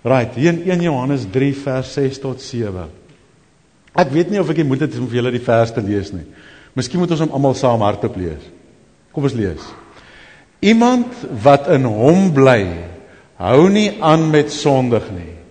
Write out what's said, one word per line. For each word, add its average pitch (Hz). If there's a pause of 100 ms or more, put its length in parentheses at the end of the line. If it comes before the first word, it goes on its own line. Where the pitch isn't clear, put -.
Right, 120
hier 156
in 165
een 180
Johannes 139
drie 135
vers 131
ses 135
tot 127
sewe. 98 (1120)
Ek 160
weet 165
nie 208
of 170
ek 160
die 151
moed 135
het 113
om 123
vir 120
julle 123
die 120
vers 117
te 113
lees 98
nie. 82 (540)
Miskien 175
moet 175
ons 160
hom 147
almal 135
saam 117
hardop 104
lees. 82 (680)
Kom 143
ons 117
lees. 92 (1000)
"Iemand 240 (320)
wat 139
in 143
hom 143
bly, 131 (680)
hou 127
nie 208
aan 160
met 151
sondig 127
nie. 87 (160)